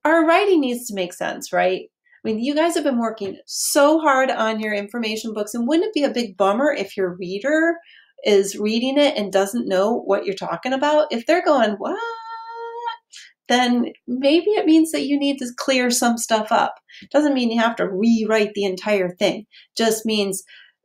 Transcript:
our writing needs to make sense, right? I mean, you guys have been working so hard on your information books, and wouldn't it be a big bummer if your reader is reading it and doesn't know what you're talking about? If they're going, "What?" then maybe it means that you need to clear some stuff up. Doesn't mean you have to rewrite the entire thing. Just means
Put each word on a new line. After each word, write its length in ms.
our 220
writing 340
needs 280
to 80
make 180
sense, 400
right? 300
I 440
mean, 120
you 160
guys 200
have 80
been 160
working 460
so 540
hard 320
on 280
your 140
information 600
books, 200
and 140
wouldn't 200
it 60
be 100
a 60
big 280
bummer 340
if 260
your 180
reader 600
is 340
reading 400
it 180
and 160
doesn't 360
know 380
what 200
you're 80
talking 400
about? 380
If 140
they're 180
going, 300
"What?" 260
then 380
maybe 440
it 140
means 260
that 140
you 140
need 180
to 200
clear 340
some 260
stuff 340
up. 240
Doesn't 220
mean 180
you 100
have 140
to 140
rewrite 640
the 100
entire 460
thing. 360
Just 280
means 380